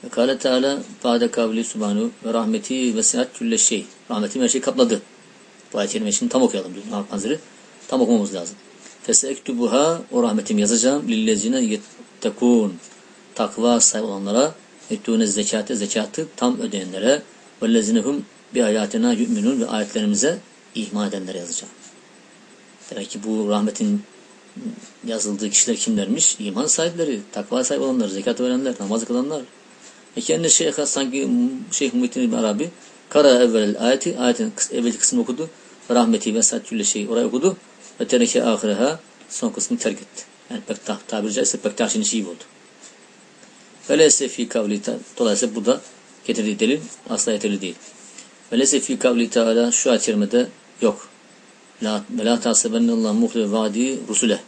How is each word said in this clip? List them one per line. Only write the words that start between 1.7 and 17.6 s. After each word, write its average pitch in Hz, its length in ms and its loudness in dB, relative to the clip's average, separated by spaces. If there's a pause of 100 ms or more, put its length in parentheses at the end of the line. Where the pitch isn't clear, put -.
ve 113 80 -2
rahmeti 113 640 0
vesiat 120 420 -2
külle 117 200 0
şey. - 280 0 (240)
Rahmetim 107 320 -2
her 117 60 2
şeyi 127 140 0
kapladı. 113 400 2 (680)
Bu 104 60 -4
ayet-i 101 140 -2
kerime 107 200 -2
şimdi 120 200 0
tam 131 100 4
okuyalım 95 320 0
diyor 101 120 -14
İmam 101 240 -6
Hazretleri. 107 280 -4 (500)
Tam 131 120 0
okumamız 107 340 2
lazım. 87 220 -8 (460)
"Fesektubuha", 135 1000 0 (100)
o 123 100 2
rahmetimi 107 380 0
yazacağım. 120 480 2
"Lillezine 110 520 0
yettekûn", 110 1120 0 (600)
takva 117 460 2
sahibi 110 260 2
olanlara, 107 480 0 (360)
"Ettûne 113 360 0
zekate", 104 500 -2
zekatı 104 600 -4
tam 123 240 0
ödeyenlere, 101 640 0 (400)